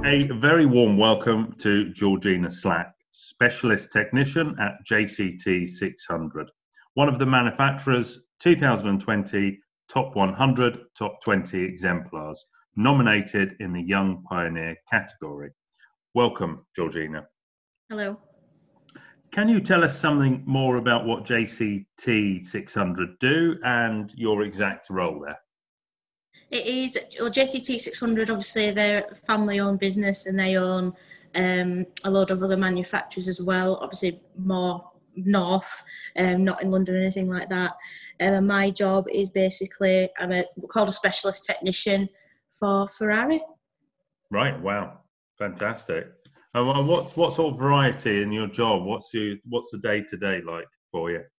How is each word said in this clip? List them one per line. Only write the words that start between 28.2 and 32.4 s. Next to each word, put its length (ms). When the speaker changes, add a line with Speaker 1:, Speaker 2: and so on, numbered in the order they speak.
Speaker 2:
obviously, 440
they're 360
a 60
family-owned 640
business 480
and 100
they 200
own, 360
um, 500
a 80
load 220
of 100